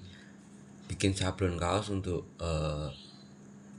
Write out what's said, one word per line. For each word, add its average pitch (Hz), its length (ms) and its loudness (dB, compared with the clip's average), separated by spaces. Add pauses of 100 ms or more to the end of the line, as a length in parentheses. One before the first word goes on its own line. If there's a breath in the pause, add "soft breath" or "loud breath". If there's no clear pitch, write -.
(880 loud breath)
bikin - 240 4
sablon 92 480 2
kaos 95 320 4
untuk, 92 320 0 (160)
eh, 78 480 2 (920)